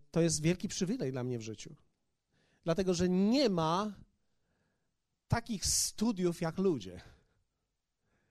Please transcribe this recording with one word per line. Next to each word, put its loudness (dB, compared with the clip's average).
to 2
jest 2
wielki 2
przywilej -2
dla -4
mnie -2
w -10
życiu. -12
Dlatego, 0
że 2
nie 4
ma 0
takich -2
studiów 0
jak -4
ludzie. -2